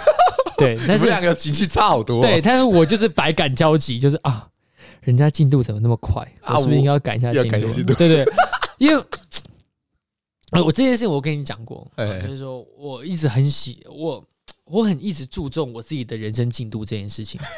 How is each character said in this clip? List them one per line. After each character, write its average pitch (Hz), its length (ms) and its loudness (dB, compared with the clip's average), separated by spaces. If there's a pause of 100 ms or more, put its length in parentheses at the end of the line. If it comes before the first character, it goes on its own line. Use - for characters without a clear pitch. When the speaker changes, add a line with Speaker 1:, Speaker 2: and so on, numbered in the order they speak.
(260)
Speaker 1:
<laughs> - 300 -2
Speaker 2:
对， 123 200 2 (100)
但 190 100 4
是 208 80 2
Speaker 1:
你 233 60 4
们 208 100 0
两 - 0 -
个 170 140 2
情 151 180 -4
绪 180 140 0
差 208 220 2
好 135 140 2
多 120 180 0
哦。 - 20 6
Speaker 2:
对， 180 180 4
但 226 160 4
是 262 60 4
我 180 240 6
就 196 100 0
是 214 120 2
百 156 240 0
感 151 220 0
交 156 220 4
集， 127 220 -2
就 139 100 2
是， 147 140 2
啊， 117 240 -4 (560)
人 123 120 2
家 143 140 4
进 143 220 2
度 135 120 2
怎 117 120 -4
么 107 60 -6
那 117 80 2
么 120 80 2
快？ - 260 -4 (180)
Speaker 1:
啊， - 140 -4
Speaker 2:
我 151 60 4
是 135 60 0
不 147 60 2
是 147 60 4
应 139 60 4
该 143 80 2
要 143 60 2
赶 117 180 -4
一 117 40 -2
下 120 120 0
进 123 100 2
度？ - 0 -
Speaker 1:
我 - 20 2
要 117 60 -2
赶 107 100 0
一 110 60 -2
下 113 60 -4
进 123 120 -4
度。 123 80 2
Speaker 2:
对， 170 160 4
对。 151 160 4 (540)
因 277 100 4
为， 294 160 2 (1500)
呃， 170 120 2
我 160 80 2
这 247 120 0
件 254 80 4
事 240 60 0
情 220 120 -2
我 139 100 -2
跟 147 180 -4
你 143 60 -8
讲 113 200 -12
过， - 220 -16 (100)
Speaker 1:
哎。 107 240 -4
Speaker 2:
就 98 80 -8
是 135 100 -10
说 131 260 -14 (140)
我 135 260 -14
一 180 120 -6
直 156 120 0
很 120 140 0
喜-， 143 480 -4
我， 147 340 -10 (400)
我 214 200 -2
很 170 200 -2
一 202 80 -4
直 135 140 -10
注 151 220 -8
重 131 240 -6
我 113 100 -14
自 156 120 -10
己 127 100 -6
的 117 120 -10
人 107 160 -8
生 120 160 -2
进 113 220 -8
度 107 140 -8
这 110 120 -8
件 101 140 -10
事 107 140 -8
情。 - 160 -12 (180)